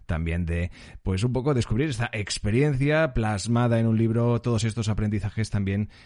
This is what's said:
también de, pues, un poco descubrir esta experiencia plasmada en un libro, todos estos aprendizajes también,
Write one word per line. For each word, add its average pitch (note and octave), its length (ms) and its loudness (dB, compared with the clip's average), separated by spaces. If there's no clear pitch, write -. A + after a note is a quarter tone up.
también E2 400 -2
de, E2+ 260 -2
pues, F#2+ 200 0
un B2 100 0
poco C3 220 0
descubrir A#2+ 340 0
esta A#2+ 240 -4
experiencia C3+ 1000 0
plasmada A2+ 640 2
en A2+ 80 4
un A2+ 100 4
libro, A2+ 440 2
todos A2+ 240 0
estos A2 240 -2
aprendizajes G#2+ 600 -2
también, G2+ 420 -2